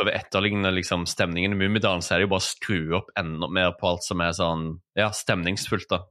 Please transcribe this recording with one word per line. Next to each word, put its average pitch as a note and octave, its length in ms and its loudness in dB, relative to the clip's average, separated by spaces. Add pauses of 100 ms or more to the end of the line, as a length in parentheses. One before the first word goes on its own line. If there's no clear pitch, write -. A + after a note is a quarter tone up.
prøve G#2 40 2
å - 80 0
etterligne, G2 560 0
liksom, F2 320 0
stemningen F2+ 480 0
i - 20 0
Mummidalen, G2 460 2
så F2 140 -2
er - 20 4
det F#2+ 80 4
jo F#2+ 80 2
bare F#2 80 2
å - 80 -2
skru E2 480 -2
opp - 180 -6
enda D#2+ 320 -4
mer F2+ 320 2
på F#2+ 120 2
alt F2 100 -2
som F2+ 200 -2
er E2+ 120 0
sånn, E2 460 -2 (160)
ja, G#2 160 2
stemningsfullt F#2+ 760 -2
da. F2+ 120 0 (120)